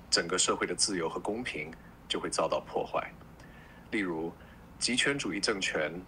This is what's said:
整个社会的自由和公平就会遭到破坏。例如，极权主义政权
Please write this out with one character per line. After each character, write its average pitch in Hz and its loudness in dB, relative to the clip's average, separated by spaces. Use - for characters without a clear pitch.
整 - 2
个 92 2
社 - 6
会 107 0
的 90 0
自 95 2
由 82 2
和 - -6
公 110 -2
平 - -6
就 92 0
会 85 -2
遭 - 4
到 - 4
破 - 0
坏。 - -2
例 110 2
如， 85 0
极 - 2
权 143 4
主 101 -2
义 98 -2
政 98 2
权 78 2